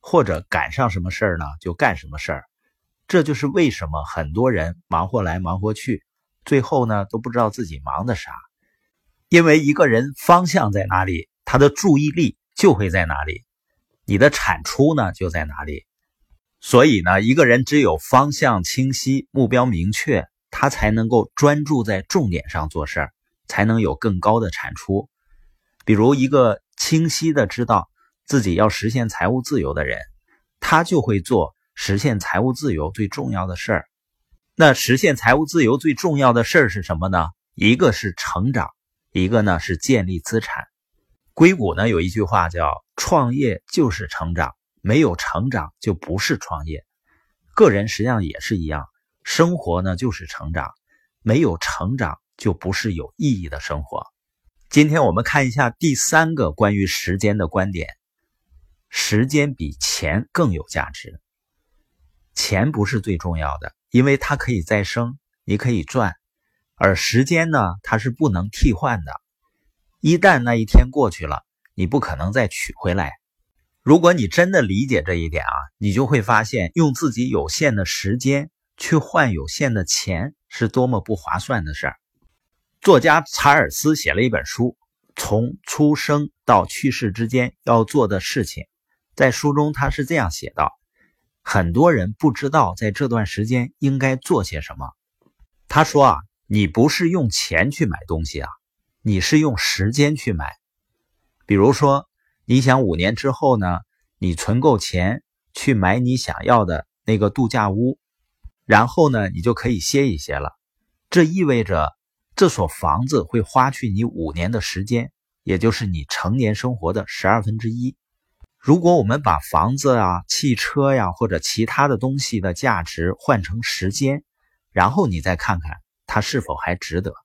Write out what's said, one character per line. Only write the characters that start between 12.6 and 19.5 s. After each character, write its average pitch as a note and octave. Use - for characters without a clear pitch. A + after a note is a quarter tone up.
会 F#2+
在 F2
哪 D2
里， -
你 G2+
的 C3+
产 E2+
出 D3
呢， G#2
就 F2+
在 D#2+
哪 D2
里。 D2
所 B2
以 A#2+
呢， F2+
一 A#2+
个 D#3
人 B2
只 D3
有 E2+
方 C3+
向 A#2+
清 C3
晰、 C3+
目 C3
标 B2